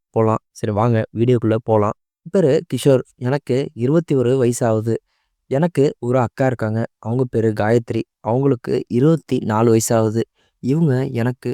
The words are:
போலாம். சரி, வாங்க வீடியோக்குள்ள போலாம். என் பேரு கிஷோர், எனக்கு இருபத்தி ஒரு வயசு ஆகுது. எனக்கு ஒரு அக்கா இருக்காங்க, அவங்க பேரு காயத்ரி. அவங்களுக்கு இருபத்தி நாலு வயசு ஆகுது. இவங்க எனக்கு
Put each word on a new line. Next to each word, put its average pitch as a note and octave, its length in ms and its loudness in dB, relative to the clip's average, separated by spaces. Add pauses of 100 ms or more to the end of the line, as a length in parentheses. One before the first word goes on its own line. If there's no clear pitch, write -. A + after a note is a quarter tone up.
(120)
போலாம். A2+ 320 0 (100)
சரி, G#2+ 220 -4
வாங்க A2+ 280 2 (100)
வீடியோக்குள்ள A2+ 500 0
போலாம். G#2+ 340 0 (220)
என் - 140 -20
பேரு D#3+ 200 2 (140)
கிஷோர், C3+ 380 2 (160)
எனக்கு B2+ 380 -2 (160)
இருபத்தி C#3+ 400 0
ஒரு B2 220 2
வயசு A#2+ 280 0
ஆகுது. A2+ 300 0 (560)
எனக்கு D3 320 0 (160)
ஒரு B2 200 -2
அக்கா B2 260 -2
இருக்காங்க, A2+ 340 -2 (200)
அவங்க B2 260 -4
பேரு A2+ 280 0
காயத்ரி. A2+ 480 -2 (200)
அவங்களுக்கு C3 520 -2 (140)
இருபத்தி C3+ 520 0
நாலு A2 300 0
வயசு A2+ 240 2
ஆகுது. A2 300 0 (400)
இவங்க D3 300 0 (180)
எனக்கு B2 420 -4